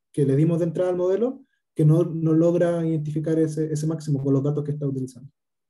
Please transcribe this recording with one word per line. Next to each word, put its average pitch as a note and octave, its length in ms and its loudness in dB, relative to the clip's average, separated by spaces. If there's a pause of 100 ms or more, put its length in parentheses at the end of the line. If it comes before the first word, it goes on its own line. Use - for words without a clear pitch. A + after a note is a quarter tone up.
(120)
que D3 140 0
le C3+ 100 2
dimos E3 240 2
de F3 60 0
entrada F3+ 240 -2
al F3+ 80 -2
modelo G3 460 -2 (300)
que D#3 120 2
no, D#3+ 180 6
no D#3+ 300 -2
logra E3+ 520 2
identificar D#3+ 520 -2
ese, D#3 340 0
ese D3+ 140 -4
máximo D3+ 380 -2
con C#3 100 2
los C3+ 80 2
datos D3 220 -2
que C#3+ 80 -6
está D3 160 -4
utilizando. C3 420 -8 (400)